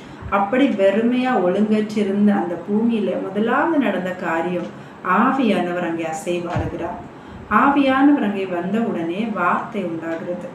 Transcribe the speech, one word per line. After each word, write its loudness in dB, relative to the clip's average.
அப்படி 2
வெறுமையா 2
ஒழுங்கற்றிருந்த 2
அந்த 0
பூமியில 0
முதலாவது 0
நடந்த 0
காரியம், -4
ஆவியானவர் 2
அங்கே -4
அசைவாடுகிறார். -4
ஆவியானவர் 6
அங்கே -2
வந்த -2
உடனே -2
வார்த்தை -2
உண்டாகிறது. -6